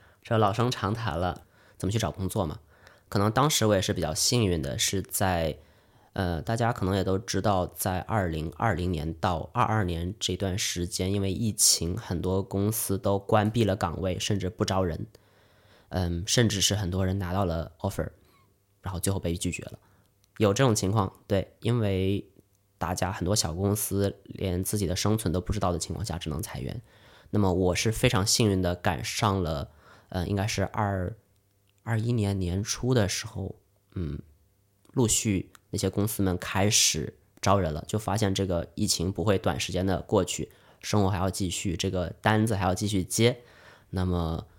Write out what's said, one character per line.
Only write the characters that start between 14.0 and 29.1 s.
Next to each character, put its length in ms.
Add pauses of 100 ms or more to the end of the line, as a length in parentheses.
位， 180
甚 200
至 100
不 140
招 200
人。 240 (800)
嗯， 380
甚 220
至 100
是 160
很 160
多 140
人 120
拿 140
到 140
了 340
offer， 300 (720)
然 120
后 60
最 120
后 60
被 180
拒 160
绝 120
了。 160 (580)
有 160
这 100
种 120
情 160
况， 200 (160)
对， 340
因 180
为 500 (480)
大 160
家 180
很 140
多 100
小 180
公 220
司 480
连 400
自 140
己 80
的 100
生 220
存 140
都 100
不 100
知 80
道 120
的 80
情 140
况 120
下， 120
只 120
能 120
裁 180
员。 220 (480)
那 100
么 140
我 220
是 160
非 160
常 180
幸 240
运 120
的 140
赶 280
上 400